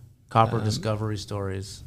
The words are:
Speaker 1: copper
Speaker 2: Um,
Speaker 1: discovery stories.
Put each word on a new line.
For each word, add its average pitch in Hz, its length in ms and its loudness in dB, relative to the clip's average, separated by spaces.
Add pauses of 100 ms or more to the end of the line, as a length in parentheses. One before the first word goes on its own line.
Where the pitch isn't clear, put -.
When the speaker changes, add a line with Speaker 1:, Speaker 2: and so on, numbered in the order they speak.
(300)
Speaker 1:
copper 113 280 6
Speaker 2:
Um, 110 60 -2
Speaker 1:
discovery 107 540 -2
stories. 98 680 -6